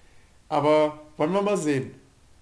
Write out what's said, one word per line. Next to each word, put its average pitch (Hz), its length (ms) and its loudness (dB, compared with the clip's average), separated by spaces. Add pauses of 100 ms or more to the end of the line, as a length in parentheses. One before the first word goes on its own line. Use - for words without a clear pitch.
(480)
Aber 151 520 2 (160)
wollen 156 160 -2
wir 202 100 0
mal 208 140 0
sehen.“ 143 380 -2 (480)